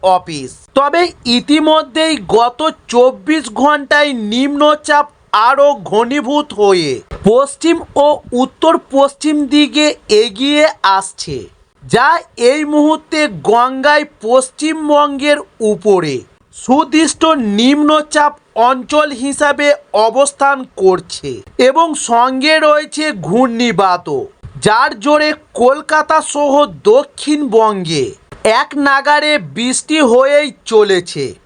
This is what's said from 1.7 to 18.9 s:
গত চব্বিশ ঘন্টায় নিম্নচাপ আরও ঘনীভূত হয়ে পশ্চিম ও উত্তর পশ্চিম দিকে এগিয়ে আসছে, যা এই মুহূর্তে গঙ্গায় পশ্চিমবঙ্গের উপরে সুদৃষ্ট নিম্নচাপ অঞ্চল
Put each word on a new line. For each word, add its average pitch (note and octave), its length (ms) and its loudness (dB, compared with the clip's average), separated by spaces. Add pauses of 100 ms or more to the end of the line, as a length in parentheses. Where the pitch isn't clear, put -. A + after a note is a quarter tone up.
গত A#3 300 0 (280)
চব্বিশ B3+ 560 0 (100)
ঘন্টায় D4 580 0 (180)
নিম্নচাপ D4 760 0 (420)
আরও C#4 200 4 (160)
ঘনীভূত A#3+ 680 -2
হয়ে F#3+ 380 2 (320)
পশ্চিম C4+ 540 0 (180)
ও C#4+ 120 2 (260)
উত্তর A#3+ 400 0 (180)
পশ্চিম C#4 440 0 (120)
দিকে C#4+ 380 0 (320)
এগিয়ে B3+ 480 0 (320)
আসছে, D#3+ 400 -8 (460)
যা A3 240 2 (440)
এই D4+ 140 0
মুহূর্তে D4+ 540 0 (240)
গঙ্গায় C4 600 2 (160)
পশ্চিমবঙ্গের D4 1160 0 (240)
উপরে F#3+ 520 0 (400)
সুদৃষ্ট D4+ 680 0 (380)
নিম্নচাপ D4 720 2 (320)
অঞ্চল C4 420 0 (160)